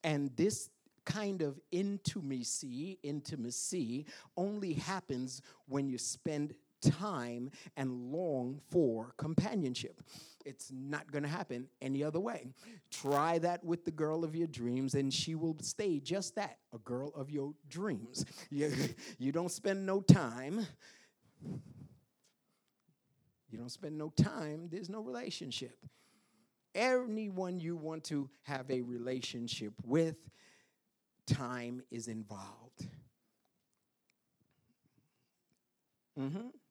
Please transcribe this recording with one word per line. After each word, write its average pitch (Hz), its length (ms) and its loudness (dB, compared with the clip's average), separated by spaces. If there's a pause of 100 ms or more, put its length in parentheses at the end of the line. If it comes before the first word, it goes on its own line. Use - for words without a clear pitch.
And 143 320 2
this 202 340 2 (340)
kind 196 380 0
of 139 180 -2 (100)
intimacy, 151 1300 -2
intimacy 143 1040 -2 (300)
only 196 380 0
happens 143 680 -2 (240)
when 139 220 2
you 127 100 -2
spend 151 560 -2 (280)
time 131 680 2 (260)
and 127 360 -2
long 147 480 0 (100)
for 120 460 4
companionship. 160 880 2 (420)
It's - 280 -10
not 139 380 -4
gonna 143 180 0
happen 135 400 -2 (120)
any 135 220 2
other 156 180 2
way. 196 280 -4 (420)
Try 147 480 4
that 175 260 2
with 170 200 -2
the 190 60 0
girl 156 340 2
of 156 100 -2
your 165 140 0
dreams, 127 460 0
and 139 180 4
she 160 220 0
will 160 260 0
stay 185 400 0
just 175 340 -2
that, 202 240 -4 (160)
a 117 40 -8
girl 123 360 -4
of 139 160 -8
your 147 240 -2 (140)
dreams. 180 560 -2 (260)
You, 147 220 2 (240)
<laughs> - 220 -14
you 131 140 2
don't 170 180 0
spend 196 360 0
no 196 140 4
time. 156 680 6 (2750)
You 113 80 -10
don't 120 120 -8
spend 151 280 -8
no 151 120 -4
time, 156 600 2
there's 180 180 -6
no 214 120 -8
relationship. 165 800 -6 (960)
Anyone 214 840 2
you 170 160 -2
want 156 280 -6
to 143 260 0 (140)
have 131 260 -4
a 127 100 2
relationship 120 960 -4 (100)
with, 160 320 4 (1120)
time 123 640 0
is 117 180 -6
involved. 104 800 -10 (3250)
Mm-hmm. 165 300 -4 (220)